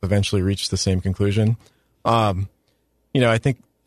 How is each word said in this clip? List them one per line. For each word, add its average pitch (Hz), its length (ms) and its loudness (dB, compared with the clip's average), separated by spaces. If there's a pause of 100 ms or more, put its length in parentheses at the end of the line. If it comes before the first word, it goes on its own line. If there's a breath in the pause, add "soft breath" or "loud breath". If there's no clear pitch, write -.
eventually 98 380 0
reach 98 280 -2
the 95 80 -4
same 92 240 0
conclusion. 101 560 0 (480 soft breath)
Um, 104 440 0 (640)
you 139 60 0
know, 120 100 4
I 113 80 2
think, 127 240 -2 (260)